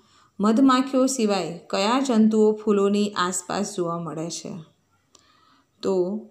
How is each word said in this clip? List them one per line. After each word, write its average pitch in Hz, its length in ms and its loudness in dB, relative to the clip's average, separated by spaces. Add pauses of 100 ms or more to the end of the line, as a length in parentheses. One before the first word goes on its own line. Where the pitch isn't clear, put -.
(400)
મધમાખીઓ 262 680 2
સિવાય 196 540 -2 (100)
કયા 208 300 0
જંતુઓ 220 520 4
ફૂલોની 208 640 0
આસપાસ 185 600 -4
જોવા 170 220 -4
મળે 160 320 -8
છે? - 280 -12 (1200)
તો 190 380 -2 (100)